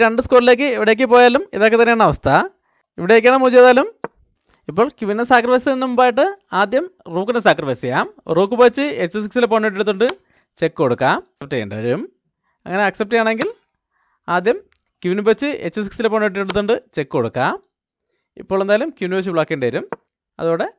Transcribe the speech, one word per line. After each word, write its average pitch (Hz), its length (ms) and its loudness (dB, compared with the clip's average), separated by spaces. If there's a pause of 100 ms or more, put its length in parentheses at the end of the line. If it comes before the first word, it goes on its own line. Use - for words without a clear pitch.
രണ്ട് 226 220 0
സ്ക്വയറിലേക്ക് 247 520 4
എവിടേക്ക് 214 360 0
പോയാലും 247 300 6 (140)
ഇതൊക്കെ 214 240 2
തന്നെയാണ് 233 280 2
അവസ്ഥ. 143 200 -2 (720)
ഇവിടേക്കാണ് 226 440 4
മൂവ് 254 140 2
ചെയ്താലും 254 320 6 (840)
ഇപ്പോൾ 190 160 0 (120)
ക്വീനെ 214 320 -4
സാക്രിഫൈസ് 254 340 2
ചെയ്യുന്നതിന് 262 260 -2
മുമ്പായിട്ട് 247 340 2 (360)
ആദ്യം 208 240 -2 (300)
റൂക്കിനെ 202 320 -2
സാക്രിഫൈസ് 147 380 0
ചെയ്യാം. 139 220 -2 (300)
റൂക്ക് 196 260 0
വെച്ച് 247 220 2 (200)
എച്ച് 175 200 -6
സിക്സിലെ 240 280 -4
പോൺ 220 160 0
എടുത്തുകൊണ്ട് 202 400 -2 (520)
ചെക്ക് 160 220 -4
കൊടുക്കാം. 131 380 0
അക്സെപ്റ്റ് - 340 -14
ചെയ്യേണ്ടി 107 260 -6
വരും. 123 220 -4 (600)
അങ്ങനെ 185 240 -4
അക്സെപ്റ്റ് 208 260 -6
ചെയ്യണമെങ്കിൽ 226 340 0 (880)
ആദ്യം 220 220 0 (440)
ക്യൂവിന് 185 260 -2
വെച്ച് 277 200 0 (180)
എച്ച് 170 180 -8
സിക്സിലെ 220 280 -4
പോൺ 214 140 -2
എടുത്തുകൊണ്ട് 202 480 -2 (220)
ചെക്ക് 147 200 -8
കൊടുക്കാം. 127 380 -2 (880)
ഇപ്പോൾ 190 220 -4
എന്തായാലും 214 320 0
ക്യൂവിന് 185 220 -6
വെച്ച് 185 160 -6
ബ്ലോക്ക് 156 160 -2
ചെയ്യേണ്ടി 135 200 -2
വരും. 185 160 -8 (540)
അതോടെ 165 260 -4 (120)